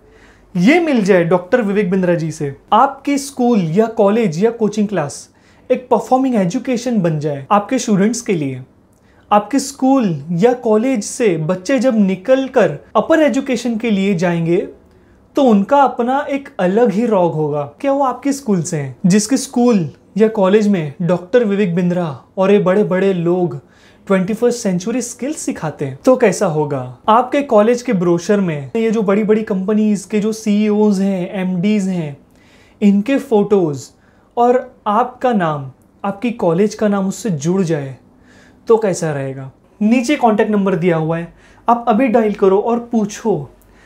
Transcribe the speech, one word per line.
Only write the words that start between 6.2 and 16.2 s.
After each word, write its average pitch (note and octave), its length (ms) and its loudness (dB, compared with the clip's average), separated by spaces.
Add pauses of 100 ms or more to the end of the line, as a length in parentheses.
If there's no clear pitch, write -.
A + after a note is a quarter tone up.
एजुकेशन A#3 680 -2
बन D#3+ 180 0
जाए C#3 320 -6
आपके G#3 280 0
स्टूडेंट्स G#3+ 420 0
के A3 120 -4
लिए। C3+ 300 -4 (720)
आपके G#3 260 0
स्कूल B3+ 720 0
या F#3+ 220 2
कॉलेज A#3 520 0
से G3+ 320 -2
बच्चे F#3 420 -2
जब A#3+ 160 0
निकलकर G3+ 840 0 (180)
अपर D#4+ 220 2
एजुकेशन B3+ 580 0
के A3+ 140 -2
लिए G3 240 0
जाएंगे E3+ 540 -2 (680)
तो D4 60 2
उनका A#3+ 400 4
अपना B3+ 480 -2